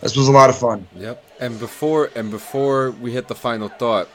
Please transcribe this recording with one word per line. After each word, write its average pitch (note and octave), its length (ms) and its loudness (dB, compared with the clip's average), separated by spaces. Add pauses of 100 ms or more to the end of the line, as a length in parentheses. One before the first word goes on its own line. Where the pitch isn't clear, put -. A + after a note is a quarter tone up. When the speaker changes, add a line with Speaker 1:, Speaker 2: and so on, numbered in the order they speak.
Speaker 1:
This - 160 -4
was C3+ 100 2
a C#3 60 6
lot C3+ 180 10
of B2+ 80 -2
fun. G#2+ 380 -2
Speaker 2:
Yep. G#2+ 260 -12 (180)
And A#2 200 -8
before, D3+ 560 -2
and A2 140 -6
before C3+ 640 -2
we A#2 200 -10
hit B2 160 -6
the A#2 80 -8
final A2+ 320 -6
thought A2 460 -2